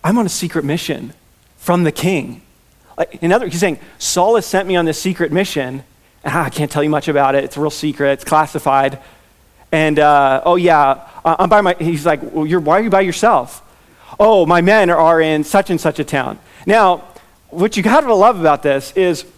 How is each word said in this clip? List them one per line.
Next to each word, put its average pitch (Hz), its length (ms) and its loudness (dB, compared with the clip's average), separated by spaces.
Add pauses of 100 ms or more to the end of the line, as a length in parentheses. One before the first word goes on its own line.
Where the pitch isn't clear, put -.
"I'm 202 160 0
on 214 80 0
a 170 40 -4
secret 165 340 -6
mission 143 480 -6 (460)
from 175 260 0
the 151 80 0
king." 135 500 -4 (560)
Like, - 240 -6
in 170 80 0
other, 247 160 0
he's 175 140 -8
saying, 180 180 -2 (200)
"Saul 196 360 0
has 214 120 0
sent 190 200 -2
me 185 80 -2
on 170 120 0
this 156 140 -4
secret 170 300 -4
mission. 139 540 -4 (400)
Ah, 160 200 -2
I 180 60 -6
can't 147 200 -6
tell 147 140 -2
you 151 60 -2
much 151 180 -4
about 139 260 0
it. 139 80 0
It's - 140 -10
a 143 40 -8
real 151 100 -2
secret. 143 420 -4
It's 135 120 -8
classified. 139 760 -2 (720)
And, 156 260 0
uh, 143 460 4
oh, 175 100 2
yeah, 156 540 2 (160)
uh, 165 140 0
I'm 185 100 0
by 208 140 4
my," 180 160 0
he's 156 280 -4
like, 156 160 0
"Well, 156 240 -6
you're, 175 140 0
why 156 180 2
are 220 40 0
you 226 80 -2
by 196 100 4
yourself?" 185 640 0 (560)
"Oh, 202 280 4
my 170 140 4
men 196 280 4
are 165 320 4
in 156 240 0
such 196 240 0
and 175 120 -2
such - 180 -4
a 151 60 -4
town." 127 340 -6 (260)
Now, 196 400 2 (460)
what 190 260 -2
you 196 60 -2
gotta 247 320 2
love 202 240 4
about 156 240 2
this 135 340 -2
is 180 280 0 (140)